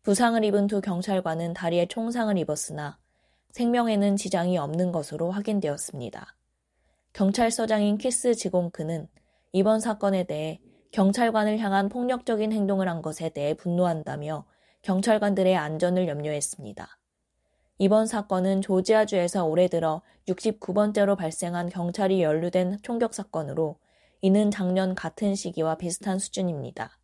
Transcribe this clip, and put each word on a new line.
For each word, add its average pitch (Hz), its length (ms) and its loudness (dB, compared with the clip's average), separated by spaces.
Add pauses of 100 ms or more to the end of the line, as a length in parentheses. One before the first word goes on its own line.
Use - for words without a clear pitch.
부상을 233 400 4
입은 202 240 4
두 208 140 0
경찰관은 175 720 -2
다리에 175 340 0
총상을 226 500 -2
입었으나 147 600 -6 (540)
생명에는 226 680 2
지장이 180 400 0
없는 165 340 -2
것으로 165 400 -4
확인되었습니다. 170 1040 -6 (800)
경찰서장인 214 840 2
키스 247 380 0
지공크는 170 720 -4 (440)
이번 208 280 4
사건에 202 460 0
대해 156 360 -6 (300)
경찰관을 214 680 2
향한 196 300 2
폭력적인 247 600 -2
행동을 196 360 0
한 165 140 -4
것에 160 280 -6
대해 143 240 -2
분노한다며 156 920 -2 (380)
경찰관들의 196 760 4
안전을 170 500 0
염려했습니다. 147 800 -6 (920)
이번 208 260 6
사건은 196 560 0
조지아주에서 190 840 2
올해 165 220 4
들어 165 360 0 (240)
육십구 202 460 -4
번째로 208 420 2
발생한 175 540 -4
경찰이 185 520 0
연루된 175 600 0
총격 233 320 -2
사건으로 156 640 -4 (420)
이는 202 300 4
작년 185 420 0
같은 196 420 -4
시기와 170 400 -2
비슷한 180 440 -4
수준입니다. 160 840 -6